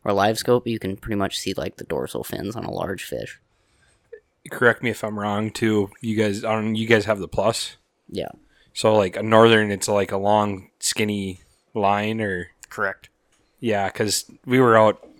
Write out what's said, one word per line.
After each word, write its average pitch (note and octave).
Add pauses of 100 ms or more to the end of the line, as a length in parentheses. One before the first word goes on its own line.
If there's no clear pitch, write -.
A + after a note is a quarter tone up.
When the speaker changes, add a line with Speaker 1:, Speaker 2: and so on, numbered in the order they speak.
Speaker 1:
or G#2
Live G2+
Scope. B2
You A2+
can F#2+
pretty A2
much G2
see, F#2+
like, -
the -
dorsal C2+
fins -
on A#2
a -
large F#2
fish. - (1080)
Speaker 2:
Correct A#2
me A#2+
if -
I'm G#2+
wrong, G#2
too. G#2+ (100)
You A2
guys, G#2+
I A2
don't, A2
you A2
guys A2
have G#2+
the E2
Plus? - (320)
Speaker 1:
Yeah. F2 (460)
Speaker 2:
So, A2
like, G2
a G2+
Northern, A2
it's, G2
like, G2+
a G2
long, G2+ (120)
skinny G2+ (340)
line, G#2
or F#2 (200)
Speaker 3:
Correct. - (520)
Speaker 2:
Yeah, G2+
'cause - (140)
we B2+
were A#2
out, A2 (220)